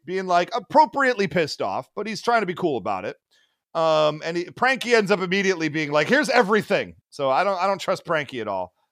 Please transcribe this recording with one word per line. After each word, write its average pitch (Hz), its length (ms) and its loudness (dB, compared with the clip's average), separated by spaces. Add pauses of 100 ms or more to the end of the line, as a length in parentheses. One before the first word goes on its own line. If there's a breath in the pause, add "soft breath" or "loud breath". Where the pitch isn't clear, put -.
being, 185 220 -6
like, 175 280 2
appropriately 247 720 2
pissed 156 340 -2
off, 107 320 -4
but 202 120 -8
he's 220 160 -8
trying 233 200 2
to 190 40 -2
be 175 80 -6
cool 151 220 -2
about 98 280 -4
it. 127 120 -8 (580)
Um, 156 500 2
and 165 120 -4
he, 175 100 -2
Pranky 233 480 0
ends 208 180 4
up 190 80 2
immediately 185 480 0
being 147 240 -4
like, 151 160 2
"Here's 254 200 2
everything." 196 680 0 (140)
So 135 200 -2
I 151 140 2
don't, 196 160 0
I 190 80 0
don't 196 120 -2
trust - 240 -4
Pranky 147 360 -4
at 104 80 -6
all. 92 240 -6 (200)